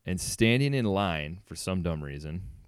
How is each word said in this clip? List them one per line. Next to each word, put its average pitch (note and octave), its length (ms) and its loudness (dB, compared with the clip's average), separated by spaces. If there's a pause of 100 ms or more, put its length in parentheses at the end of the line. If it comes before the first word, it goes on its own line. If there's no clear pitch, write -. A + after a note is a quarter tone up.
and F#2 140 -2
standing B2+ 520 4
in B2+ 140 2
line F2+ 580 0
for - 100 -14
some F#2 280 -2
dumb E2 200 -2
reason D2+ 400 -8 (260)